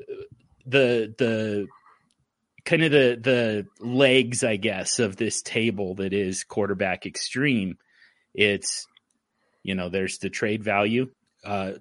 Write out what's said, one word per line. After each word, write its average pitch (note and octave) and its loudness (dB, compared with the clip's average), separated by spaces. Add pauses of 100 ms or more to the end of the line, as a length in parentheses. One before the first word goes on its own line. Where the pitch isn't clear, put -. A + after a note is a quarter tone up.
(640)
the, A#2+ 2
the A2 0 (1000)
kind D#3+ 2
of D3+ 4
the, B2+ 6
the A2+ 2 (180)
legs, B2+ 4
I A2 2
guess, F#2+ -2
of G2 0
this - -2
table G2+ -2
that F#2+ -4
is F#2+ -2
quarterback G2 -2
extreme, A2+ -2 (560)
it's G2+ 0 (800)
you F#2+ -4
know, F2+ -4
there's F#2 -4
the G2 -6
trade G#2+ -4
value, G#2+ 0 (340)
uh, G2 -6